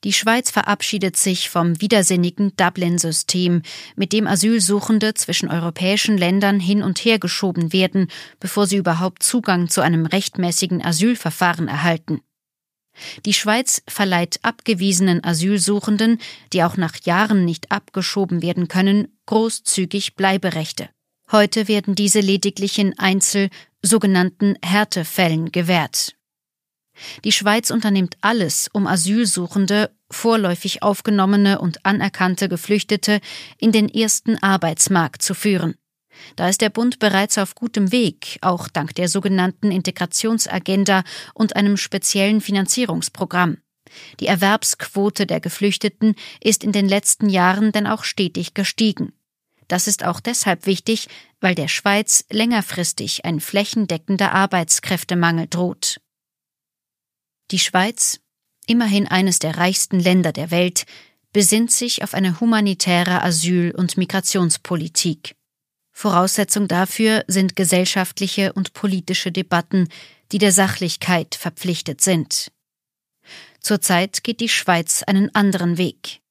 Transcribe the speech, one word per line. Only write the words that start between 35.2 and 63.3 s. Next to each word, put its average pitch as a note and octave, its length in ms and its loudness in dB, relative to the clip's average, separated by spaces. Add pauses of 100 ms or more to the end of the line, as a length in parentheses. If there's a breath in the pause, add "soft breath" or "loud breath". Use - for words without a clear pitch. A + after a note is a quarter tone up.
zu - 120 -2
führen. F3+ 420 0 (600 loud breath)
Da F3 140 0
ist F#3+ 100 0
der A3 100 2
Bund A#3+ 300 -2
bereits G3+ 380 2
auf G3 180 -4
gutem G#3 380 -2
Weg, - 480 -2
auch F3+ 260 -2
dank D3+ 280 -6
der F3+ 120 -2
sogenannten F#3+ 640 0
Integrationsagenda F#3+ 1300 0 (300 loud breath)
und A3 220 -2
einem G3+ 220 2
speziellen G3+ 640 0
Finanzierungsprogramm. F3+ 1160 -2 (640 loud breath)
Die - 80 -4
Erwerbsquote G3 960 0
der E3+ 140 -2
Geflüchteten G3+ 760 -2 (280 loud breath)
ist G#3+ 200 2
in G#3 100 -2
den G3 160 0
letzten G3+ 400 0
Jahren F#3+ 420 2
denn G#3 160 -2
auch G#3+ 160 -4
stetig F3 500 -4
gestiegen. - 600 -2 (560)
Das F3 180 -2
ist - 160 -2
auch F3 160 -4
deshalb A3 460 -2
wichtig, G#3+ 420 -2 (320 loud breath)
weil C#3+ 160 0
der D3+ 140 -4
Schweiz - 600 0
längerfristig G#3+ 960 -2
ein E3+ 160 -2
flächendeckender G3 960 0
Arbeitskräftemangel F3 1120 0
droht. - 540 -4 (1500)
Die F#3+ 80 -2
Schweiz, - 600 0 (460)
immerhin G#3+ 420 2
eines F#3 320 2
der D#3 180 -4
reichsten F#3 420 0
Länder F3 320 4
der D#3 200 -6
Welt, F3+ 340 0 (480 loud breath)
besinnt G#3+ 380 2
sich - 300 -2
auf - 120 -6
eine F#3 260 0
humanitäre F#3 840 2
Asyl- F3 520 0